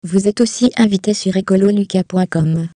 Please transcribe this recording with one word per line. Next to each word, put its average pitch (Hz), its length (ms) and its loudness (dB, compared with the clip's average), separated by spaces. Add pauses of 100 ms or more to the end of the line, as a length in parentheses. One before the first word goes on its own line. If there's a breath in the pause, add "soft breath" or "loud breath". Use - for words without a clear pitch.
Vous 190 240 0
êtes 208 120 -2
aussi 240 360 2
invité 208 380 0
sur 190 220 -2
écolo 190 320 2
lucas 202 360 0
point 185 220 -2
com. 165 520 -2